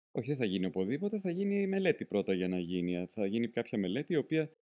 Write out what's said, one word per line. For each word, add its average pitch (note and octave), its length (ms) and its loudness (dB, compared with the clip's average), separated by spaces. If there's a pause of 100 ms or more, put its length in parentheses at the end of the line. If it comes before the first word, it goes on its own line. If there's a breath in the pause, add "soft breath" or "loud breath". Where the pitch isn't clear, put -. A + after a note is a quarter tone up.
Όχι, B2 180 -4
δεν D3 80 0
θα C3 80 0
γίνει F#2+ 220 0
οπουδήποτε, C#3+ 540 -2
θα F#3+ 100 -2
γίνει G3 360 0
μελέτη F#3+ 380 2
πρώτα G2 300 2
για F2+ 140 2
να F#2 100 2
γίνει. F2+ 500 0
Θα G#2 180 -2
γίνει A#2 220 0
κάποια A#2 300 -2
μελέτη, G#2+ 340 -2
η E3 40 2
οποία D#3 340 0 (220)